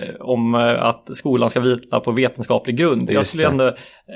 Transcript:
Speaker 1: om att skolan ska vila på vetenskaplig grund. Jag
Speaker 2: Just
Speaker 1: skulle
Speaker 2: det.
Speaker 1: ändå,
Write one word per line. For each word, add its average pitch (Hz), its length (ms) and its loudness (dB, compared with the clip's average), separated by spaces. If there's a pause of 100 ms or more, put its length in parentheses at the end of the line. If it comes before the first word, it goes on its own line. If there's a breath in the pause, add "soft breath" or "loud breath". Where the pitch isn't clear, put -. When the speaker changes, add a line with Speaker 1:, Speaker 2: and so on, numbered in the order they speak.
(200)
Speaker 1:
om 117 360 0
att 117 600 0
skolan 120 320 0
ska 127 100 -2
vila 123 400 0
på 120 120 -4
vetenskaplig 120 640 -2
grund. 131 320 2
Jag - 40 0
Speaker 2:
Just 135 160 0
Speaker 1:
skulle 160 140 -2
Speaker 2:
det. 151 60 4
Speaker 1:
ändå, 131 260 2 (400 loud breath)